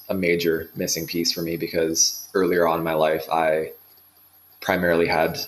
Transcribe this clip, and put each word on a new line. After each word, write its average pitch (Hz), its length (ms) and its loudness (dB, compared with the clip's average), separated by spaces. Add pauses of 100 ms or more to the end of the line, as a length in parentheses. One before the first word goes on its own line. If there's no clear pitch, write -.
a 101 60 -2
major 85 600 0
missing 85 320 -4
piece 82 280 -2
for 87 80 -6
me 82 160 -4
because 82 760 -2
earlier 87 340 2
on 82 120 2
in 82 60 -4
my 80 100 0
life, 78 360 0
I 80 420 0 (920)
primarily 87 440 2
had 78 400 0